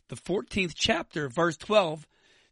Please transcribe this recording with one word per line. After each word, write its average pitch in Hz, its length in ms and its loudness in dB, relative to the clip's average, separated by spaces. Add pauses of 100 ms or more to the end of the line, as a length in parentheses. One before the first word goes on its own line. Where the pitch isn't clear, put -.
the 131 80 -10
fourteenth 185 580 -2
chapter, 156 540 -2
verse 165 300 0
twelve, 165 500 2 (440)